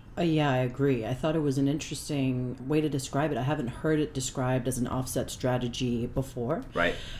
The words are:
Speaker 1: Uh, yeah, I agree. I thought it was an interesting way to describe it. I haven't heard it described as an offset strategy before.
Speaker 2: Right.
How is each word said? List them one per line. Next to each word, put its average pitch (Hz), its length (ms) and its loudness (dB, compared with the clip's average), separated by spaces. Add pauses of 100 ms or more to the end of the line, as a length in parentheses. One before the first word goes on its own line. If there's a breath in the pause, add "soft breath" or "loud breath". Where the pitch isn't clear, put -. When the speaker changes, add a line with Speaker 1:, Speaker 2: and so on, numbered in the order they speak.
(180)
Speaker 1:
Uh, 175 60 2
yeah, 151 280 4
I 127 60 4
agree. 127 480 2
I 123 80 -2
thought 156 240 0
it 156 40 2
was 143 160 2
an 139 120 4
interesting 131 880 -2 (100)
way 151 140 4
to 151 80 0
describe 143 420 0
it. 139 60 -2
I 123 60 0
haven't 139 260 0
heard 156 280 0
it 151 160 0
described 131 540 0
as 131 100 0
an 120 100 0
offset 127 440 -2
strategy 123 760 0
before. 131 680 -2
Speaker 2:
Right. 170 220 2 (240 loud breath)